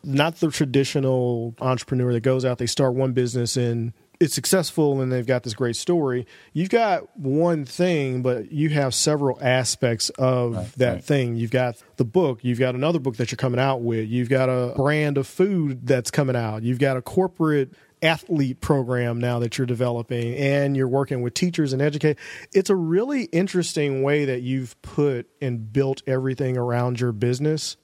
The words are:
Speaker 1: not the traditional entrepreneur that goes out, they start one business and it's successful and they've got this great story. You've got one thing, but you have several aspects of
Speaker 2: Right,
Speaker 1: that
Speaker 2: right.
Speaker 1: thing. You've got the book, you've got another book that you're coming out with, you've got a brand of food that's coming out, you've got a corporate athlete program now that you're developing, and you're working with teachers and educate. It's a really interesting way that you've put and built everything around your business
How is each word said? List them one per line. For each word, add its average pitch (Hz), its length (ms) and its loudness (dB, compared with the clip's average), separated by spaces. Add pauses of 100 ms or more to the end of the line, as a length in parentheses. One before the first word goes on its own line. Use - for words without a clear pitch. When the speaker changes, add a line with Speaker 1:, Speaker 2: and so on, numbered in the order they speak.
Speaker 1:
not 147 360 2
the 160 100 2
traditional 127 1120 0
entrepreneur 127 520 0
that 117 80 0
goes 131 240 2
out, 123 120 0
they 120 80 -2
start 131 300 2
one 131 180 0
business 123 440 0
and 117 360 -2 (260)
it's 147 140 4
successful 147 680 0
and 127 100 -2
they've 123 160 -2
got 127 160 2
this 113 100 -6
great 120 220 -2
story. 139 500 0 (280)
You've 180 160 -2
got 220 500 0
one 151 460 0
thing, 139 560 0
but 123 300 -2
you 156 180 0
have 139 260 0
several 143 460 0
aspects 123 680 0
of 123 440 0
Speaker 2:
Right, 95 220 -8
Speaker 1:
that 123 160 2
Speaker 2:
right. - 100 -8
Speaker 1:
thing. 127 320 0
You've 113 160 -2
got 127 240 0 (220)
the 127 80 2
book, 135 360 0
you've 123 180 -2
got 127 160 2
another 151 240 0
book 127 180 -4
that 120 140 -4
you're 120 60 -8
coming 123 220 0
out 131 220 2
with, 113 260 -2
you've 120 220 -2
got 131 180 4
a 123 280 0
brand 147 420 2
of 135 100 -2
food 156 580 0
that's 127 260 0
coming 131 240 0
out, 110 280 -2
you've 120 160 0
got 135 180 2
a 127 40 -4
corporate 156 680 0 (300)
athlete 151 600 0
program 123 580 0
now 120 200 0
that 120 180 -4
you're 131 80 0
developing, 120 720 -2
and 139 420 2
you're 131 100 2
working 131 340 0
with 120 120 -4
teachers 165 400 0
and 131 80 0
educate. 151 360 2 (360)
It's 190 160 2
a 196 60 4
really 202 500 0
interesting 160 800 0
way 143 220 2
that 127 180 -2
you've 127 400 -6
put 139 440 0 (140)
and 117 320 -4
built 135 320 0
everything 131 500 0
around 123 440 0
your 120 120 0
business 127 720 -2